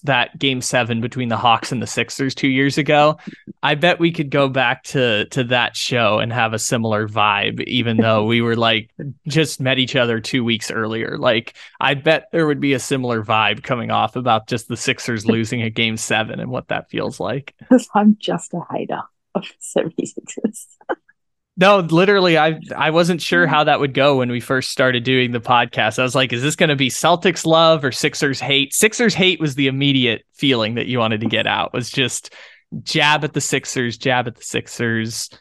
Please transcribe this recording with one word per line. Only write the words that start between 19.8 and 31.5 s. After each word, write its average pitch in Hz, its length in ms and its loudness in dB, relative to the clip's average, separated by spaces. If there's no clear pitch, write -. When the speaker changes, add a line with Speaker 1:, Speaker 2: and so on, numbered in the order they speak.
Speaker 2:
<laughs> 539 60 -6
Speaker 1:
No, 196 180 6
literally, 180 580 4
I, 156 200 2
I 151 180 -2
wasn't 170 300 2
sure 175 240 2
Speaker 2:
Mm. 151 40 2
Speaker 1:
how 151 160 4
that 139 160 4
would 139 120 -2
go 135 260 4
when 123 120 0
we 120 80 -4
first 127 320 -2
started 127 320 2
doing 127 300 2
the 120 80 -4
podcast. 120 580 2
I 127 40 2
was 127 120 -2
like, 131 160 0
"Is 120 100 -4
this 151 140 -2
gonna 151 220 2
be 135 120 2
Celtics 170 560 0
love 160 380 4
or 127 80 0
Sixers 139 480 -2
hate?" 139 340 0
Sixers 220 400 2
hate 185 280 2
was 143 140 -2
the 139 120 2
immediate 135 640 2
feeling 120 440 0
that 113 120 -4
you 123 120 -2
wanted 110 200 0
to 110 80 -2
get 107 200 0
out, 101 260 -2